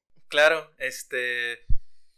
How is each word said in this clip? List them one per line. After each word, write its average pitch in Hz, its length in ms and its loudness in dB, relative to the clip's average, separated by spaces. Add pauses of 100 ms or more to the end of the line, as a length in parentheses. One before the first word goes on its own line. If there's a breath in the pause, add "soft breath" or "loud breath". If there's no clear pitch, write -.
(280)
Claro, 156 500 2
este... 123 800 -8 (580)